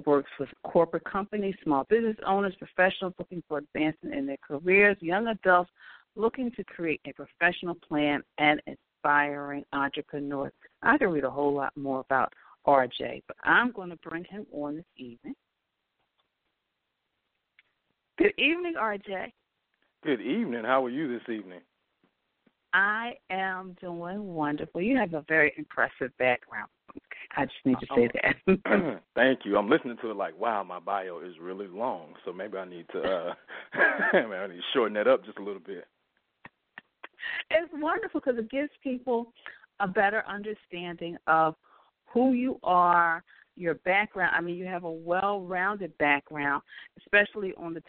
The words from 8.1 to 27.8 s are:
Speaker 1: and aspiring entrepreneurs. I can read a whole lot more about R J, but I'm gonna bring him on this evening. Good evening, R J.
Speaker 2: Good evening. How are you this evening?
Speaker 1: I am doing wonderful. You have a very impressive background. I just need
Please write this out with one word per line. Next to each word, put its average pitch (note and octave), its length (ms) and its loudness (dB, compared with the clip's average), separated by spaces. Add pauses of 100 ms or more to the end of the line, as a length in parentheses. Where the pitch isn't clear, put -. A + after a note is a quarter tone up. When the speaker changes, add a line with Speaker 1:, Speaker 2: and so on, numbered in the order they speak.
Speaker 1:
and D3 280 4
aspiring C#3+ 1040 -2
entrepreneurs. C#3+ 800 -4 (300)
I B3+ 140 4
can B3 120 2
read D3+ 160 0
a C3 60 0
whole C#3+ 220 0
lot C#3 240 -4
more C3+ 240 -4
about C3 320 0 (320)
R C3+ 220 6
J, B2+ 400 -8
but - 160 -14
I'm G#3+ 300 4
gonna F3 240 -12
bring E3 280 -10
him G#3 280 -14
on D3 240 -6
this F3 80 -12 (120)
evening. C4 380 -14 (2750)
Good G4+ 200 4
evening, E4 400 0
R G#3+ 180 -2
J. F#3 380 -10 (720)
Speaker 2:
Good C#3+ 160 0
evening. B2+ 440 -2
How C3 220 2
are A#2+ 40 -4
you C#3+ 180 -4
this A#2+ 200 -8
evening? F#2 320 -10 (1120)
Speaker 1:
I G#3+ 420 2 (160)
am F#3 500 -4
doing F3+ 520 -8
wonderful. D#3 480 -2
You A#3 160 2
have G3+ 180 2
a D3+ 120 -4
very D#3 320 4
impressive C3+ 600 -4
background. B2 500 0 (680)
I C#3+ 100 0
just - 180 -10
need B2+ 160 4